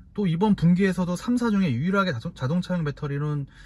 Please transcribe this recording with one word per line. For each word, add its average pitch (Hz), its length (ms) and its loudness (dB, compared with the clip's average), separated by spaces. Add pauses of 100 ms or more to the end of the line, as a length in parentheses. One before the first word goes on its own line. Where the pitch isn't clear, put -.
(140)
또 208 120 -2
이번 185 280 2
분기에서도 180 640 2
삼사 240 340 0
중에 190 220 2
유일하게 185 400 0
자동-, 127 220 -8
자동차용 175 500 -2
배터리는 147 600 -4 (200)